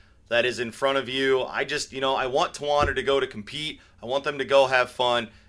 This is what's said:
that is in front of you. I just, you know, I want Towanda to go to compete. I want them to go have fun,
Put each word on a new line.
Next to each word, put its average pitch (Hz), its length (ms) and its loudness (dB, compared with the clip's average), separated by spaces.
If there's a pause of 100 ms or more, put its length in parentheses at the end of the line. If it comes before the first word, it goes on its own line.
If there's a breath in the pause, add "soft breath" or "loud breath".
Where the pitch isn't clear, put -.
(280 soft breath)
that 120 160 2
is 120 160 -2
in 117 100 -4
front 139 280 0
of 123 100 -6
you. 131 340 2
I 107 220 -4
just, 143 280 -8
you 131 80 -8
know, 135 140 0
I 127 140 -2
want 151 260 -2
Towanda 147 400 0
to 131 80 -4
go 139 160 2
to 135 80 -2
compete. 139 540 -10 (220 soft breath)
I 110 40 -12
want 139 180 -2
them 147 140 -6
to 131 80 -4
go 139 200 6
have 127 240 4
fun, 120 380 2 (200 soft breath)